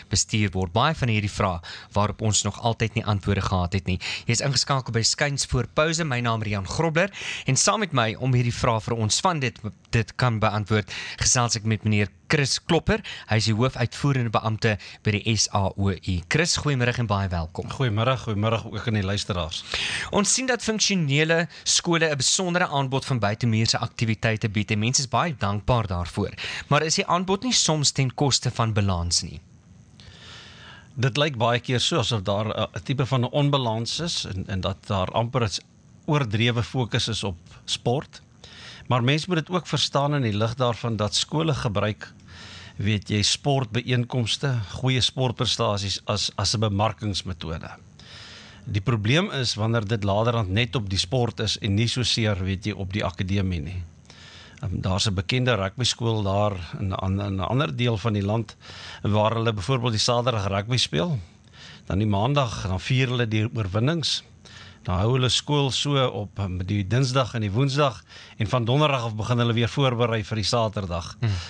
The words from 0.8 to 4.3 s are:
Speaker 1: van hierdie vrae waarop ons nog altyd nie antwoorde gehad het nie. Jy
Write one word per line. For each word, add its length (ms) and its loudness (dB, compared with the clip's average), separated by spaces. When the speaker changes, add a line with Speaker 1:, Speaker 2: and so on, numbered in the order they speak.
Speaker 1:
van 120 0
hierdie 240 2
vrae 280 0
waarop 300 0
ons 220 2
nog 180 -4
altyd 320 0
nie 120 -2
antwoorde 360 0
gehad 320 0
het 120 -2
nie. 140 0
Jy 60 0